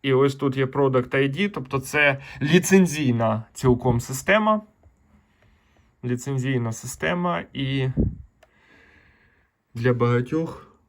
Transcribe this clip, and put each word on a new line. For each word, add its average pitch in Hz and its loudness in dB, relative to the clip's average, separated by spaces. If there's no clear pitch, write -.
І 135 0
ось 139 4
тут 135 -2
є 135 0
Product 131 0
I 139 0
D, 202 0
тобто 139 -8
це 143 0
ліцензійна 147 2
цілком 123 2
система. 214 0
Ліцензійна 127 -2
система, 175 -4
і 135 -4
для 120 2
багатьох 120 -2